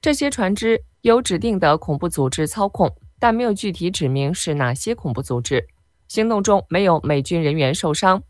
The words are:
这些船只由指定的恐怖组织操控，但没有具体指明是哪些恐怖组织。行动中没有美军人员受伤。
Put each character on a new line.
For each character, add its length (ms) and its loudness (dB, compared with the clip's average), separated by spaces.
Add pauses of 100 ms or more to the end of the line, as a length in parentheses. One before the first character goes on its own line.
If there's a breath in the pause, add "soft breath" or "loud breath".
这 120 0
些 160 0
船 260 0
只 280 0 (200)
由 200 4
指 160 -2
定 200 0
的 200 4
恐 180 -4
怖 120 -4
组 200 -2
织 200 -2
操 200 -2
控， 220 0 (300)
但 120 4
没 100 0
有 120 0
具 160 -4
体 200 -4
指 180 -4
明 260 -2
是 200 -4
哪 200 0
些 200 -4
恐 180 -6
怖 100 -6
组 180 -4
织。 280 -2 (400)
行 200 0
动 140 0
中 260 2
没 140 0
有 220 4
美 180 0
军 180 -2
人 140 0
员 180 0
受 220 -2
伤。 340 2